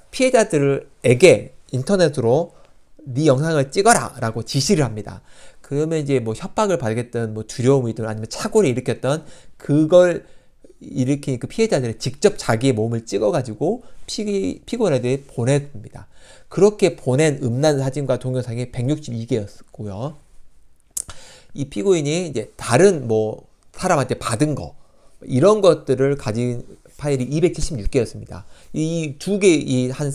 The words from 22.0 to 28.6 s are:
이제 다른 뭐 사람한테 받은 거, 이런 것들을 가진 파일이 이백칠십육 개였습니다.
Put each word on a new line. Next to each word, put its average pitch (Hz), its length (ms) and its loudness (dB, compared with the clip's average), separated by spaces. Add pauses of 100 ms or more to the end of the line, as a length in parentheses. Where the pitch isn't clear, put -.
이제 123 300 -8
다른 170 520 4
뭐 110 380 -2 (260)
사람한테 170 440 0
받은 139 380 -2
거, 107 220 -10 (460)
이런 185 400 4
것들을 143 540 2
가진 120 500 -4 (320)
파일이 139 260 -2
이백칠십육 151 640 0
개였습니다. 104 540 -4 (300)